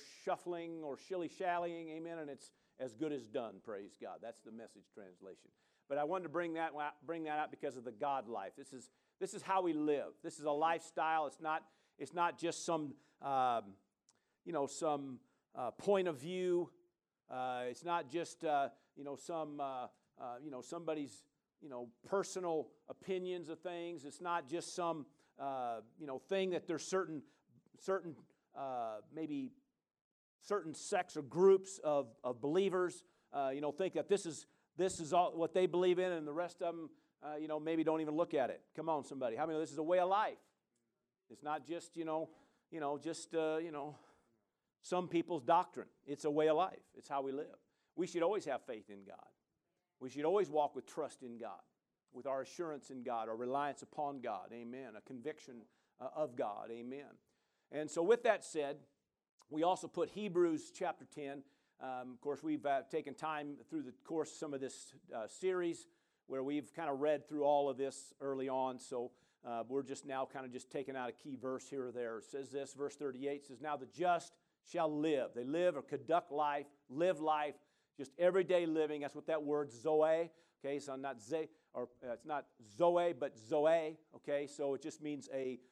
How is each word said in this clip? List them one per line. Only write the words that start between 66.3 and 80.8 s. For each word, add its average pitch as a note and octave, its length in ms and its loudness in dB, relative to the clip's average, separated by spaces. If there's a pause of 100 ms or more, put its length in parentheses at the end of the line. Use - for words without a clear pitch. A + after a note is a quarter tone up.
we've C#3+ 300 -2
kinda D#3+ 200 -2
read D3 360 2
through D3 160 0
all C#3+ 240 6
of B2+ 80 -2
this C3+ 420 -4
early C3+ 300 -2
on. C3 280 0
So, B2 360 -6 (320)
uh, A#2 220 -4
we're C3+ 160 0
just C3+ 220 -10
now C3+ 200 -2
kinda C3 240 -10
just B2 200 -10
taking C3+ 280 -6
out B2 100 -4
a A#2 60 -6
key C3+ 240 -12
verse B2+ 320 -6
here C3+ 180 -4
or B2 60 -8
there. A#2 240 -4
It G#2+ 80 -12
says C3+ 260 -8
this, C3+ 220 -6
verse C#3 240 -6
thirty-eight C#3 480 -4
says, B2+ 160 -14
"Now D3 160 -2
the C3 80 -8
just E3 500 2 (280)
shall E3 260 2
live." D3 440 2
They A#2+ 120 -6
live E3 320 4
or C3 40 -6
conduct D3+ 480 0
life, D3 380 0 (220)
live D#3 320 2
life, D3+ 360 2 (380)
just C3+ 220 -10
everyday F3 480 6
living. D#3 340 2
That's C#3+ 160 -6
what D3 120 -12
that D#3 160 2
word D3 280 0
zoe, D#3 580 4 (300)
okay, C#3 200 -2
so C#3 180 -8